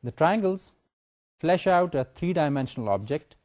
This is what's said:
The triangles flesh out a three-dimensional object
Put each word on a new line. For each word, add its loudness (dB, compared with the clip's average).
The -8
triangles 0
flesh 0
out 2
a 0
three-dimensional -2
object -4